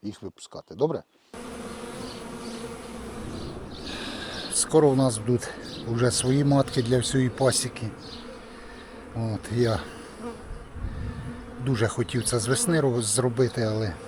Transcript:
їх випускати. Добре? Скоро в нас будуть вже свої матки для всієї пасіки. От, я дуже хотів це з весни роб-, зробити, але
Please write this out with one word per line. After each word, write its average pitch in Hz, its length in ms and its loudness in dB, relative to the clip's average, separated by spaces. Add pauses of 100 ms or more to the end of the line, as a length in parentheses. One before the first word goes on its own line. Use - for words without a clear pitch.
їх 101 200 -8
випускати. - 520 -14
Добре? 135 280 2 (3500)
Скоро 156 360 6
в 131 60 6
нас 131 220 4
будуть 117 300 2 (400)
вже 120 220 4
свої 135 340 4
матки 139 380 4
для 123 160 4
всієї 127 320 4
пасіки. 120 600 2 (1300)
От, 113 240 -2 (120)
я 113 280 4 (1800)
дуже 117 240 2
хотів 120 360 0
це 123 140 2
з 107 80 0
весни 156 340 4
роб-, 123 220 4
зробити, 120 600 2
але 107 320 2 (140)